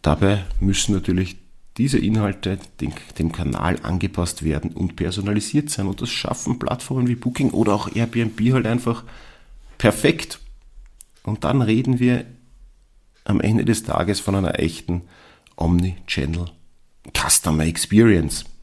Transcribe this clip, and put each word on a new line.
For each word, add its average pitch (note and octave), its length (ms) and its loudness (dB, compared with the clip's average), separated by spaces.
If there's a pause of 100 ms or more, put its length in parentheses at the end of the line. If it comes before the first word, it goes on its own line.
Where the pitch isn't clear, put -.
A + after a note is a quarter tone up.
Dabei G2 420 2 (160)
müssen G2 340 2
natürlich F2+ 440 0 (400)
diese B2+ 200 2
Inhalte G2 600 0 (220)
den, D2+ 120 -4 (240)
dem D#2+ 140 0
Kanal D#2+ 520 -2
angepasst F2 600 -2
werden D#2 300 -2
und F2 220 -4
personalisiert G#2 720 -2
sein. G2 180 -4
Und F#2+ 140 -6
das A#2+ 80 -6
schaffen - 500 -6
Plattformen B2 480 -2
wie A#2+ 80 0
Booking B2 360 -2
oder G#2+ 220 2
auch - 220 -4
Airbnb A2+ 440 -2 (140)
halt B2 120 2
einfach A#2+ 380 0 (760)
perfekt. - 640 2 (840)
Und G#2+ 220 -4
dann C#3 160 4
reden B2 380 2
wir B2 260 2 (1000)
am - 160 2
Ende A2 240 2
des - 200 0
Tages F#2+ 360 0
von G2 160 -2
einer F#2+ 240 0
echten F2 440 -2 (520)
Omnichannel F2 960 -2 (640)
Customer - 500 2
Experience. F#2 800 4 (180)